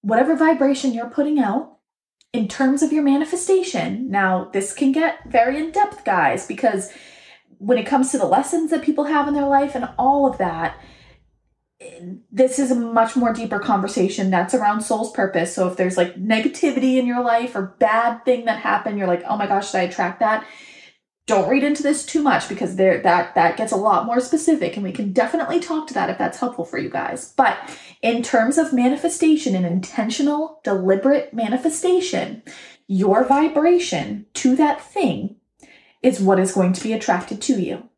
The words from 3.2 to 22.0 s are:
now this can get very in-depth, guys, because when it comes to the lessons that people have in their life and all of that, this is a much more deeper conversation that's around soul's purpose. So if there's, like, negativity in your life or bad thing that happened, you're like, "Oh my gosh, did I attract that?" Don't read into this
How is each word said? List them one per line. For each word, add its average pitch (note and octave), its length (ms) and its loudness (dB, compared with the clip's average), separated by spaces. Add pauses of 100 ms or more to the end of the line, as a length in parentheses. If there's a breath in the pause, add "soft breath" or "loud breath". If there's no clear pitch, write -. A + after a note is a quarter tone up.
now F#3+ 420 0
this G3 200 -2
can C4+ 180 2
get D#4+ 360 0
very B3+ 300 2
in-depth, F#4 460 -2
guys, F3+ 420 0
because G3 460 -2 (640 loud breath)
when A#3+ 200 0
it G#3+ 100 -4
comes C4 240 0
to C#4 60 -2
the G3+ 80 0
lessons D4+ 440 0
that D#4+ 140 -2
people D4+ 220 0
have D4 220 0
in C#4+ 60 -2
their C#4+ 140 0
life C#4 280 2
and A#3+ 220 -6
all C#4 300 4
of B3+ 100 -2
that, E3 400 -4 (1500 loud breath)
this C4 280 2
is C4 120 0
a B3 40 2
much A3+ 400 2
more A#3 180 2
deeper A3+ 260 -4
conversation F#3+ 680 0
that's F#3 240 0
around G#3+ 280 2
soul's A3 300 -4
purpose. F#3+ 440 -2
So F#3 120 0
if F3+ 100 -6
there's, F#3 200 0
like, F3 180 0
negativity B3 840 0
in B3 80 2
your B3 180 -2
life A#3+ 320 0
or F#3+ 240 -6
bad A3+ 460 2
thing A#3+ 200 2
that A3 140 -2
happened, G3+ 380 -2
you're F#3+ 100 -2
like, F3 200 0
"Oh G#3+ 100 -2
my G#3 100 -2
gosh, G3 240 -2
did F#3+ 80 0
I F3+ 40 2
attract F3+ 360 -4
that?" G#3+ 260 0 (840 loud breath)
Don't F#3+ 220 2
read C4+ 140 2
into D4 200 0
this C#4 220 0